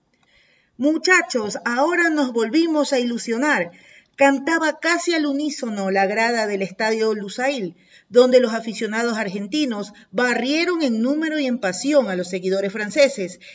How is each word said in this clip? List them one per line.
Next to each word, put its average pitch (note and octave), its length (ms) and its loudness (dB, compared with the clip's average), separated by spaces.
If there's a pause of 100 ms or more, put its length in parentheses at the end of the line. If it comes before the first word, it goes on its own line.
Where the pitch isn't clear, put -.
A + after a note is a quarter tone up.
(760)
"Muchachos, D#4 880 0
ahora E4 460 2
nos C#4+ 220 0
volvimos D4+ 600 0
a C4 60 2
ilusionar", A#3+ 720 -2 (460)
cantaba D4 640 2
casi E4+ 340 0
al D4+ 120 0
unísono A#3+ 640 -4
la F#3+ 140 2
grada A3 420 0
del G3 140 -2
Estadio A3 520 -2
Lusail, G#3+ 640 -4 (320)
donde B3+ 320 6
los A3+ 120 2
aficionados A3 640 -4
argentinos G#3 720 -4 (180)
barrieron C4 720 0
en A3+ 200 0
número D4+ 360 0
y C#4 80 0
en B3 120 -2
pasión B3+ 500 2
a F#3 80 -4
los F3+ 120 -4
seguidores F#3+ 440 -2
franceses. G#3+ 680 0 (160)